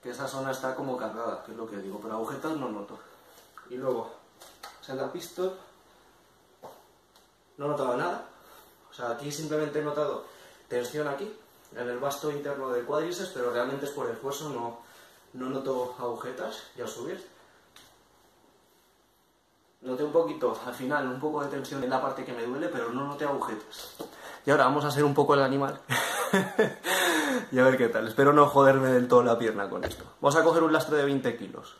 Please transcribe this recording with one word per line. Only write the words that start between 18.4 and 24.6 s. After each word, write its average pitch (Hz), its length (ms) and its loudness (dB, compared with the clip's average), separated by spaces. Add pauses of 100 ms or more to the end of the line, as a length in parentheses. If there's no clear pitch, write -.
noté 127 220 -2
un 151 80 -2
poquito, 151 540 2
al 123 80 -6
final, 131 340 -2
un 131 120 -6
poco 151 240 -2
de 139 60 -4
tensión 135 340 -6
en 123 60 -2
la 131 120 0
parte 135 240 -4
que 127 80 -10
me 117 100 -6
duele, 143 260 -4
pero 120 200 -6
no 131 160 -4
noté 143 200 -6
agujetas. - 680 -6 (520)
Y 139 60 4
ahora 143 140 8